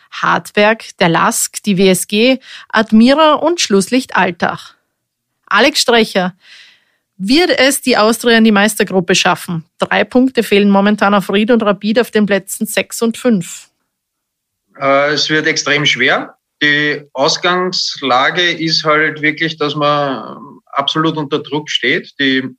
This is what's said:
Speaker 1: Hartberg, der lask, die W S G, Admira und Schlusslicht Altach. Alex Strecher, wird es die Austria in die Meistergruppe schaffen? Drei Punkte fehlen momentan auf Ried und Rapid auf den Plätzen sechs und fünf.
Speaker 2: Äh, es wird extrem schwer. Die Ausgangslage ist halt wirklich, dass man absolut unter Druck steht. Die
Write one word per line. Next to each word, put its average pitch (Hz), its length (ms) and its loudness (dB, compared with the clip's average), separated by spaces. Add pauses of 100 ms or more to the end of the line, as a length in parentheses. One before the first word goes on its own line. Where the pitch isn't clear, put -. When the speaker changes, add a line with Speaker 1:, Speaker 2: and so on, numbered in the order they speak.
(120)
Speaker 1:
Hartberg, 208 880 -2
der 180 100 2
lask, 175 540 -2
die 196 140 0
W 190 120 4
S 180 180 0
G, 240 300 2 (320)
Admira 247 640 4
und 320 260 0
Schlusslicht 226 560 -2
Altach. 180 600 -4 (720)
Alex 240 340 2
Strecher, 208 540 0 (880)
wird 285 280 2 (100)
es 269 220 2
die - 160 0
Austria 233 400 2
in 220 80 6
die 220 80 6
Meistergruppe 196 640 0
schaffen? 175 500 -2 (120)
Drei 190 280 -2
Punkte 254 380 0
fehlen 202 260 2
momentan 202 440 2
auf 202 160 0
Ried 214 220 2
und 233 100 4
Rapid 208 380 0
auf 220 120 0
den 214 140 2
Plätzen 196 400 -4
sechs - 360 -6
und 226 160 -2
fünf. - 520 -2 (1120)
Speaker 2:
Äh, 139 340 2
es 156 160 -2
wird 156 160 0
extrem 143 400 -2
schwer. 143 500 0 (260)
Die 147 420 0 (100)
Ausgangslage 165 1400 -2
ist 160 320 -4
halt 151 380 0
wirklich, 151 360 -4
dass 147 180 -4
man 147 880 -4
absolut 156 500 -2
unter 156 240 -4
Druck 151 300 -8
steht. 131 500 -4
Die 131 240 -2 (160)